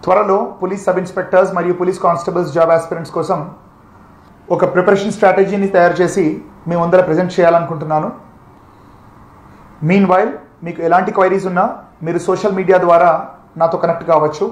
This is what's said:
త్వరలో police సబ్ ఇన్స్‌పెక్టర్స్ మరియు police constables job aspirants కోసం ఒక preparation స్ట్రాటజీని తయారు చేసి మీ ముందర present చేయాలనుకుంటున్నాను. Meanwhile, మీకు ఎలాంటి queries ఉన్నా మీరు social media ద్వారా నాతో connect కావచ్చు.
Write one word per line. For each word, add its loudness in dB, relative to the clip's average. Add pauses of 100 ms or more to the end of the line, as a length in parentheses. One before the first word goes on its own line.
త్వరలో 2 (240)
police -6
సబ్ 0
ఇన్స్‌పెక్టర్స్ 0
మరియు 0
police -2
constables -2
job 4
aspirants -6
కోసం -4 (1160)
ఒక 0
preparation 0
స్ట్రాటజీని 2
తయారు 2
చేసి 0 (420)
మీ -4
ముందర 4
present -2
చేయాలనుకుంటున్నాను. 0 (1800)
Meanwhile, 4 (340)
మీకు -10
ఎలాంటి 2
queries 2
ఉన్నా 2 (400)
మీరు -2
social -2
media 4
ద్వారా 6 (500)
నాతో 0
connect -2
కావచ్చు. 0